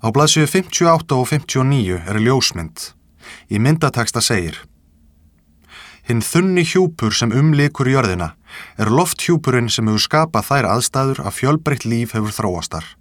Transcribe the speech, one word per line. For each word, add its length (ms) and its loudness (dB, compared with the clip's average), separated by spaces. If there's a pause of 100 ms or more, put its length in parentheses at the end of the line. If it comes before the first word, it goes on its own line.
Á 80 -2
blaðsíðu 400 2
fimmtíu 400 0
og 80 6
átta 220 -2
og 100 -2
fimmtíu 320 -2
og 80 2
níu 320 0
er 160 -4
ljósmynd. 720 -2 (640)
Í 80 2
myndatexta 600 0
segir: 360 -2 (1500)
„Hinn 160 0
þunni 400 2
hjúpur 480 0
sem 180 0
umlykur 540 2
jörðina 480 0 (440)
er 120 0
lofthjúpurinn 800 0
sem 180 -2
hefur 140 2
skapað 480 0
þær 240 0
aðstæður 480 -2
að 160 -6
fjölbreytt 480 0
líf 320 -2
hefur 160 -2
þróast 400 -4
þar. 140 -8 (140)